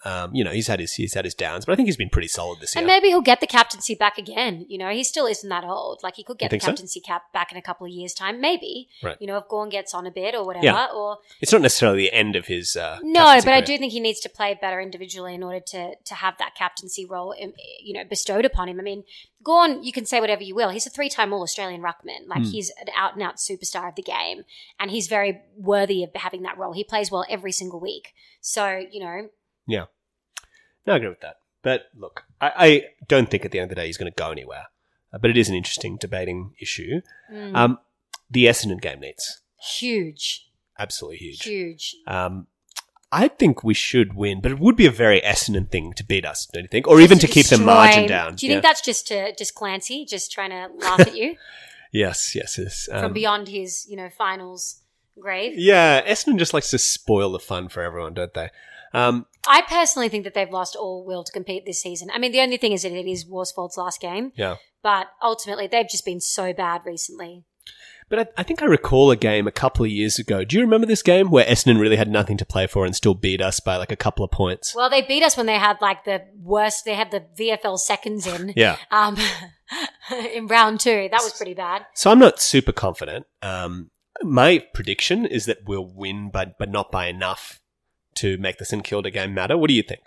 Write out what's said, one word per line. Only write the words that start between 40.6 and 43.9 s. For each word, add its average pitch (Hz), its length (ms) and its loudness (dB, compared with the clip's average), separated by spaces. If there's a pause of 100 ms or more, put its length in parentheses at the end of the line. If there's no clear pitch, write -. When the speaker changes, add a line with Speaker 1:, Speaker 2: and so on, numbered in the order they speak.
Speaker 1:
Absolutely 87 400 -10
huge. 82 260 -14
Speaker 2:
Huge. 180 520 -10 (120)
Speaker 1:
Um, - 400 -6 (640)
I 208 160 4
think - 340 2
we 110 120 2
should 107 400 0